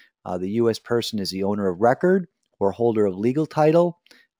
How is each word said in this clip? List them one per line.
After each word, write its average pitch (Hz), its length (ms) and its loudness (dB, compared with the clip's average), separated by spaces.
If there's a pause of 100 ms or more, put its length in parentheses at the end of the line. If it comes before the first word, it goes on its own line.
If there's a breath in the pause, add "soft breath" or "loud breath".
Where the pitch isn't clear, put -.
(240 soft breath)
Uh, 92 140 -6
the 92 140 -6
U 113 180 2
S 107 80 -2
person 117 400 -4
is 92 120 -4
the 95 140 -4
owner 101 240 -2
of 87 120 -4
record 175 460 2 (320)
or 98 140 2
holder 110 320 0
of 92 120 0
legal 127 280 -2
title, 160 540 2 (420 soft breath)